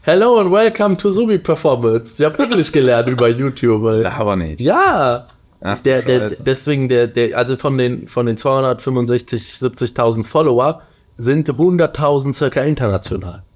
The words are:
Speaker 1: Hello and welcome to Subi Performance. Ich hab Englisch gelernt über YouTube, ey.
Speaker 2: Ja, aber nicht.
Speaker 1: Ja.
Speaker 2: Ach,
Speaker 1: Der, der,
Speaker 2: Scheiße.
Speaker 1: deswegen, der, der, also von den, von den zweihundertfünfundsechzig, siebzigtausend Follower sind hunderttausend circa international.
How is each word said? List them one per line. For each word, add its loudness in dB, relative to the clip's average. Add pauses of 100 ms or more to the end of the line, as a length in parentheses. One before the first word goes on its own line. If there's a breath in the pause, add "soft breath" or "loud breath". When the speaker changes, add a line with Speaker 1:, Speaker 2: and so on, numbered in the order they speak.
Speaker 1:
Hello 4
and 2
welcome 2
to 0
Subi 0
Performance. 0
Ich 4
hab -2
Englisch 0
gelernt 2
über 0
YouTube, 0
ey. 2
Speaker 2:
Ja, -2
aber -2
nicht. -6
Speaker 1:
Ja. 2 (340)
Speaker 2:
Ach, -6
Speaker 1:
Der, 2
der, 0
Speaker 2:
Scheiße. -10
Speaker 1:
deswegen, -2
der, 2
der, -2
also -2
von -2
den, -2
von -4
den -2
zweihundertfünfundsechzig, -2
siebzigtausend -2
Follower 0 (380 soft breath)
sind 0
hunderttausend 0
circa -2
international. -4 (120)